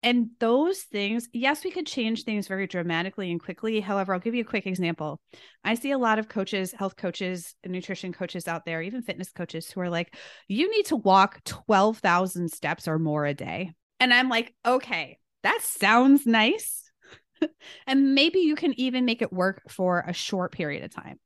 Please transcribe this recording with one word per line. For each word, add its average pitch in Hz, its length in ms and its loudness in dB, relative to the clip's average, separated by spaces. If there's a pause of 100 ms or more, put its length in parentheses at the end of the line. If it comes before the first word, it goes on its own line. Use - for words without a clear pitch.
And 240 260 4 (100)
those 277 440 2
things, 214 500 -4
yes, 262 320 -2
we 359 60 -4
could 339 160 -6
change 220 360 -4
things 208 240 -4
very 190 200 -4
dramatically 175 640 -4
and 170 100 -4
quickly. 220 400 -4
However, 196 320 -2
I'll 180 60 -2
give 233 160 -4
you 240 80 -2
a - 20 -6
quick 208 200 -4
example. 170 540 -4 (440)
I 202 100 0
see 277 180 -4
a 277 60 0
lot 220 220 2
of 220 100 -8
coaches, 196 420 -4
health 196 240 -6
coaches, 180 600 -8 (100)
nutrition 180 480 -8
coaches 175 340 -8
out 165 160 -6
there, 165 180 -6
even 214 200 -8
fitness 185 300 -10
coaches 165 380 -10
who 185 120 -8
are 180 80 -4
like, 170 260 -4 (320)
"You 294 240 0
need 427 140 0
to - 100 -2
walk 190 480 6
twelve 214 540 2
thousand 175 560 0
steps - 340 -6
or 160 100 0
more 151 280 0
a 143 80 0
day." 151 380 -8 (280)
And 247 140 4
I'm 254 160 4
like, 233 260 -2 (100)
"Okay, 208 540 -2 (240)
that 440 200 2
sounds 254 600 6
nice." 233 600 2 (560)
<laughs> 311 80 -2 (380)
And 269 280 4
maybe 320 240 4
you 302 160 4
can 294 240 -2
even 254 260 0
make 233 160 0
it - 100 -2
work 185 380 -2
for 180 360 0
a 175 80 -6
short 185 380 -4
period 147 320 -6
of - 100 -16
time. - 320 -16